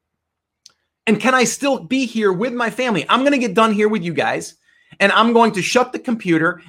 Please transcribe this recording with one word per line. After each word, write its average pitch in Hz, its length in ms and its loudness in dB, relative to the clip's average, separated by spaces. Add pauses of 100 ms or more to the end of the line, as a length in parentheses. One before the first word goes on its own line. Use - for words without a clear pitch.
(1040)
And 214 140 0
can 254 140 2
I 254 120 2
still 269 340 -2
be 247 260 -4
here 214 280 0
with 233 200 -4
my 240 160 -4
family? 220 380 -2
I'm 233 160 0
gonna 285 140 2
get 233 160 -4
done 220 200 2
here 214 140 2
with 214 160 -2
you 170 100 -6
guys, 131 420 -4 (440)
and 196 120 4
I'm 226 220 4
going 226 200 4
to 190 80 -4
shut 247 320 0
the 311 60 -10
computer, 175 680 -2